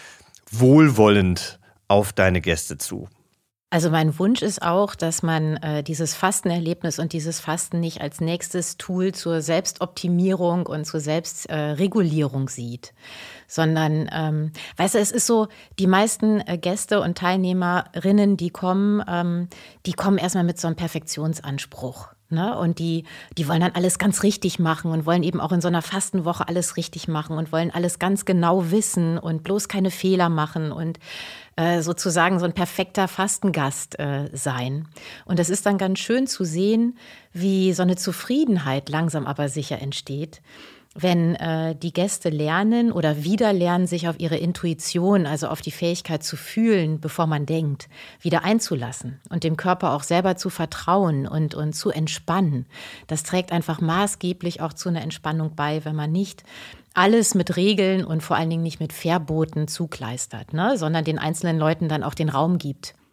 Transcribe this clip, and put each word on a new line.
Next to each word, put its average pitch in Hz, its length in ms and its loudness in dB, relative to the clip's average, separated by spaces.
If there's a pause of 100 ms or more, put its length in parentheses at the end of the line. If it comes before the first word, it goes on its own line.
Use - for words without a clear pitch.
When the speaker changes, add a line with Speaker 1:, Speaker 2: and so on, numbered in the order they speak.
(520)
Speaker 1:
wohlwollend 107 1080 6 (280)
auf 101 260 4
deine 92 280 4
Gäste 82 360 -2
zu. - 300 -10 (600)
Speaker 2:
Also 170 200 2
mein 160 280 2
Wunsch 208 260 2
ist 202 180 -2
auch, 185 340 2
dass 165 280 -4
man, 156 340 0
äh, 151 260 -4
dieses 156 320 -4
Fastenerlebnis 170 840 -2
und 170 120 -2
dieses 160 300 -6
Fasten 170 400 -4
nicht 165 180 -4
als 147 220 -8
nächstes 170 560 -4
Tool 185 360 -2
zur 165 280 -2
Selbstoptimierung 175 1200 0
und 156 200 -4
zur 160 160 -4
Selbst-, 151 480 -4
äh, 156 60 -4
Regulierung 151 920 0
sieht, 123 460 -10 (520)
sondern, 156 680 2
ähm, 156 380 -2 (260)
weißt 170 180 2
du, 214 40 4
es 208 120 2
ist - 160 0
so, 214 220 2 (300)
die 190 80 4
meisten, 208 600 4
äh, 175 100 -2
Gäste 196 440 0
und 175 160 -2
Teilnehmerinnen, 185 1200 2
die 170 140 -4
kommen, 202 540 0
ähm, 175 440 -2 (360)
die 185 80 -2
kommen 196 240 2
erstmal 175 280 0
mit 175 160 -2
so 170 60 -2
einem 160 100 -2
Perfektionsanspruch. 151 1300 -6 (220)
Ne? 180 280 -2
Und 170 220 -2
die, 165 260 -2 (320)
die 156 100 -2
wollen 165 140 2
dann 180 140 2
alles 180 240 2
ganz 196 220 2
richtig 202 380 0
machen 165 320 0
und 160 140 -2
wollen 170 180 4
eben 165 160 -2
auch 160 140 -2
in 175 80 4
so 175 80 0
einer 170 120 2
Fastenwoche 180 680 -2
alles 170 280 -2
richtig - 320 -8
machen 156 300 -4
und 160 160 -4
wollen 165 180 0
alles 175 280 -2
ganz 196 260 0
genau 175 440 4
wissen 170 480 0
und 165 260 -4
bloß 202 260 -2
keine 190 220 0
Fehler 185 360 2
machen 156 460 0
und, 165 260 -6 (560)
äh, 170 260 2
sozusagen 175 580 2
so 175 60 2
ein 170 80 0
perfekter 185 540 -2
Fastengast, 175 880 -2
äh, 143 360 -4
sein. 135 560 -4 (340)
Und 175 160 0
das 170 100 2
ist 202 160 -2
dann 202 120 4
ganz 190 220 0
schön 254 280 0
zu - 160 -6
sehen, 214 540 0 (340)
wie 190 400 2
so 175 100 0
eine 180 140 4
Zufriedenheit 180 920 0
langsam 156 360 0
aber 143 220 -2
sicher 135 340 -6
entsteht, 139 600 -8 (580)
wenn, 170 360 4
äh, 160 400 -2
die 160 180 -6
Gäste 180 360 -2
lernen 196 600 2
oder 151 320 2
wieder 208 300 2
lernen, 180 320 4
sich 170 220 -2
auf 160 120 -2
ihre 165 180 0
Intuition, 175 920 0
also 151 200 -2
auf - 140 -4
die 160 100 -8
Fähigkeit 170 520 -2
zu - 120 -8
fühlen, 180 640 2
bevor 160 280 -2
man 147 180 0
denkt, 151 420 -2 (320)
wieder 165 240 2
einzulassen 135 760 -2 (100)
und 170 140 -4
dem 156 140 0
Körper 180 360 2
auch 143 80 -2
selber 180 360 2
zu 190 120 -6
vertrauen 165 800 0
und, 156 260 -2
und 151 200 -4
zu - 180 -2
entspannen. 156 760 0 (400)
Das 156 160 -4
trägt 180 300 -2
einfach 165 280 -2
maßgeblich 180 840 -2
auch 156 120 -4
zu - 160 -8
einer 170 140 -2
Entspannung 156 520 -4
bei, 151 300 -2
wenn 156 100 -4
man 151 160 -2
nicht 190 320 -4 (520)
alles 202 400 4
mit 175 220 0
Regeln 190 460 2
und 160 200 -2
vor - 120 0
allen 160 140 0
Dingen 165 140 -2
nicht 160 160 -6
mit 156 120 -4
Verboten 156 760 0
zukleistert, 123 840 -8
ne? 202 260 0
Sondern 160 260 0
den 156 140 -2
einzelnen 160 400 0
Leuten 160 300 2
dann 151 120 0
auch 143 140 -4
den 156 140 0
Raum 156 280 2
gibt. - 380 -8 (180)